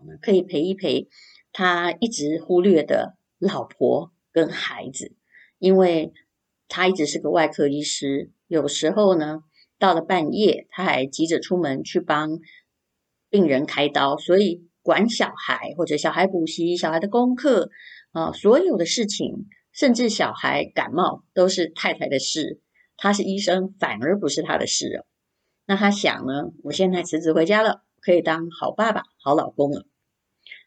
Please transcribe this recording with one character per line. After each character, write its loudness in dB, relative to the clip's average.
呢， -18
可 0
以 6
陪 -4
一 -2
陪 -2
他 0
一 0
直 -4
忽 2
略 6
的 -2
老 -2
婆 0
跟 2
孩 -8
子。 -14
因 4
为 2
他 0
一 4
直 0
是 -4
个 -4
外 2
科 0
医 -2
师， -4
有 0
时 -2
候 4
呢， -4
到 4
了 2
半 0
夜， 2
他 -6
还 0
急 -2
着 0
出 -2
门 -2
去 -2
帮 -2
病 4
人 2
开 -2
刀， 0
所 2
以 0
管 2
小 -2
孩 -6
或 -2
者 -2
小 0
孩 2
补 0
习、 -2
小 -2
孩 0
的 -4
功 2
课， 2
呃， -4
所 4
有 2
的 0
事 -2
情， -6
甚 4
至 0
小 0
孩 -2
感 -4
冒 0
都 4
是 -2
太 -4
太 -6
的 0
事。 -4
他 0
是 0
医 -2
生， 0
反 -4
而 0
不 -2
是 -4
他 -2
的 -2
事 -4
了。 -10
那 0
他 2
想 -2
呢 -4
，“我 -8
现 0
在 -2
辞 -4
职 0
回 0
家 2
了， -2
可 2
以 4
当 -2
好 -6
爸 0
爸、 -4
好 0
老 -2
公 0
了。” -8